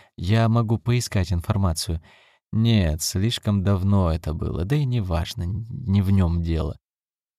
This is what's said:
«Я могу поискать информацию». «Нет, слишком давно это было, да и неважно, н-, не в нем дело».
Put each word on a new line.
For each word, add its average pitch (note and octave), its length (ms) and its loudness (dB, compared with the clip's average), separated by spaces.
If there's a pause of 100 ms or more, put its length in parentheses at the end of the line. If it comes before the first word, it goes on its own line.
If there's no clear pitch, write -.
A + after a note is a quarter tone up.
(160)
«Я A2 320 2
могу A2+ 300 2
поискать A#2 560 -2
информацию». F2 680 -2 (520)
«Нет, G#2 480 2
слишком G2+ 600 -2
давно F#2+ 480 2
это D#2+ 240 -2
было, - 300 -4
да C3 140 0
и D3+ 80 0
неважно, F#2 580 -2
н-, G#2+ 260 -6
не G2 320 0
в F#2+ 100 0
нем F2 300 4
дело». D#2+ 360 -2 (600)